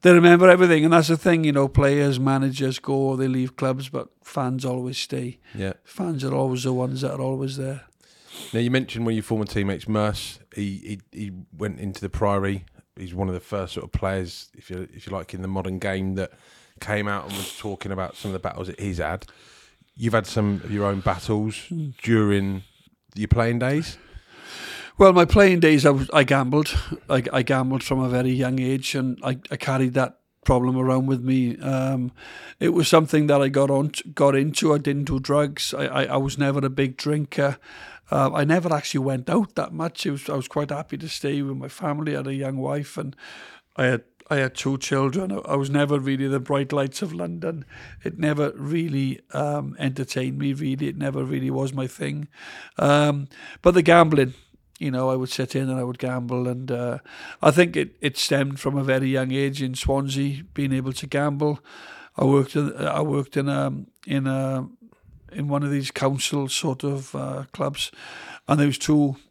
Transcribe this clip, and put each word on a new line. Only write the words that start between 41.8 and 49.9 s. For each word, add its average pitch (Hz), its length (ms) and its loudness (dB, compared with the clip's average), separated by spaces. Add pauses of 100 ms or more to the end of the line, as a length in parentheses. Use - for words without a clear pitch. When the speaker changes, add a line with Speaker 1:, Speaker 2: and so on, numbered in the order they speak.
Speaker 1:
I 139 40 -4
had 135 80 -6
a 135 80 -6
young 135 240 -6
wife, 139 400 -6
and 135 180 -8 (600)
I 135 100 0
had, 123 160 0 (260)
I 151 80 0
had 131 180 0
two 139 220 -2
children. 139 560 0
I, 196 40 -4
I - 200 -4
was 139 140 -2
never 143 280 2
really 135 300 -2
the 135 120 0
bright 139 340 -2
lights 135 260 -2
of 165 140 -6
London. 170 500 -6 (400)
It - 140 -8
never 151 360 0
really, 143 680 -2 (120)
um, 147 460 -4
entertained 131 600 -4